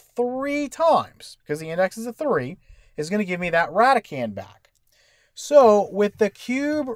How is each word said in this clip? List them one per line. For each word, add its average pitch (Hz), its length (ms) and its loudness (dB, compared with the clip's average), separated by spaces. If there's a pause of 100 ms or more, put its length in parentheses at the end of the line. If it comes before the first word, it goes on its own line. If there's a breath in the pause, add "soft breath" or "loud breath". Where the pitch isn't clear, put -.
(140)
three 269 540 -4
times, 262 720 -2
because 151 200 -8
the 160 100 -12
index 185 280 -2
is 226 80 -10
a 247 60 -10
three, 185 440 -4 (400)
is 151 140 -8
gonna 208 140 -2
give 180 160 -6
me 180 100 -4
that 165 200 0
radicand 170 640 0
back. - 360 -18 (640)
So 214 560 6
with 202 280 -2
the 202 120 0
cube 285 640 -6